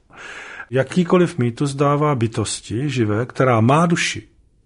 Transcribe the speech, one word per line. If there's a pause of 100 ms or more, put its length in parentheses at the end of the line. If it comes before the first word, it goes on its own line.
(680)
Jakýkoliv
mýtus
dává
bytosti
živé,
která
má
duši, (380)